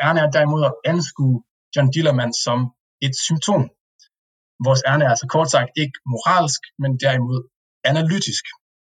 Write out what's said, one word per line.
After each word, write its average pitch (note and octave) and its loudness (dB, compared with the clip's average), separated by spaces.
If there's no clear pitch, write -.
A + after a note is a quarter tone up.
ærne E3 2
er D3+ 2
derimod D3+ 2
at C3+ 0
anskue D3 0
John C3+ 4
Dillermand C3+ 0
som B2 -2
et C3+ -4
symptom. E3+ 0
Vores C3 2
ærne D3 2
er C3 2
altså B2 -2
kort D#3 0
sagt B2+ 0
ikke D3+ -4
moralsk, D#3 0
men C3+ -2
derimod B2+ -2
analytisk. D#3+ 0